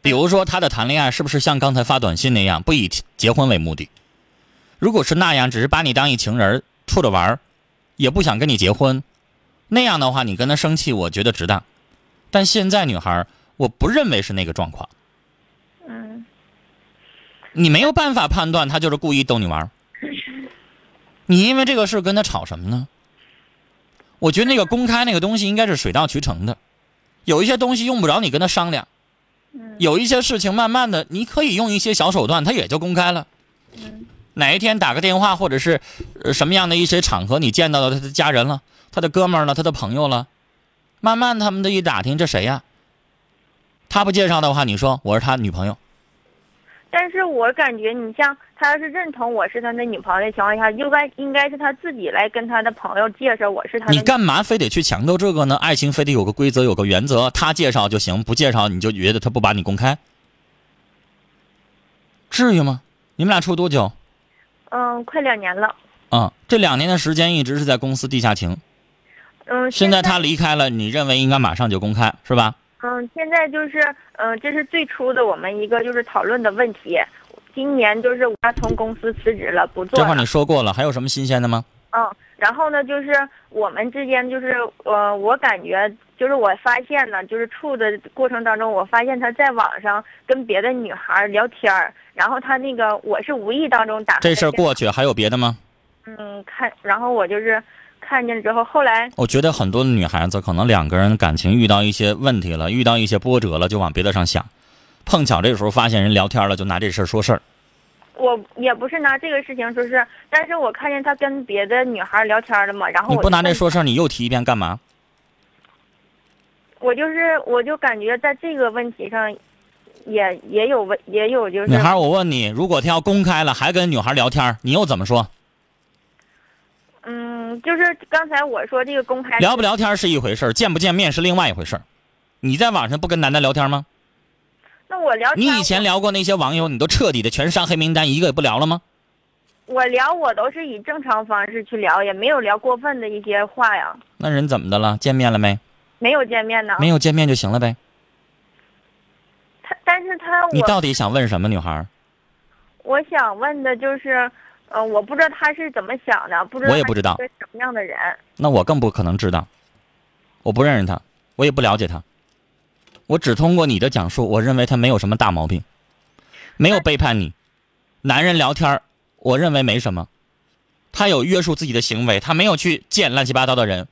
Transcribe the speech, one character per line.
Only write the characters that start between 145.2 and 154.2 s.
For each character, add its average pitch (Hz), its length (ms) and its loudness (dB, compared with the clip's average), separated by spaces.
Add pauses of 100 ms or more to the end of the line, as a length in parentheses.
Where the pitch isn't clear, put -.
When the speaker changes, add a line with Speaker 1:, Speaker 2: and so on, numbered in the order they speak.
Speaker 1:
了 107 60 2
没？ 104 220 2 (400)
Speaker 2:
没 240 100 2
有 277 140 2
见 226 200 -2
面 220 220 -2
呢。 202 140 -2
Speaker 1:
没 156 80 4
有 160 100 4
见 156 160 2
面 156 140 2
就 131 80 2
行 101 160 -2
了 120 80 0
呗。 120 160 -2 (1900)
Speaker 2:
他， - 220 -10
但 359 180 2
是 370 160 -6
他， 349 240 0
我 349 100 2
Speaker 1:
你 - 100 0
到 208 180 2
底 143 120 -2
想 117 200 -2
问 127 160 0
什 98 120 -2
么， 98 60 0
女 107 100 0
孩 85 140 -4
儿？ 78 160 -6 (960)
Speaker 2:
我 277 220 0
想 240 340 -2
问 285 240 -4
的 254 140 -2
就 269 200 -4
是， 254 320 -2 (420)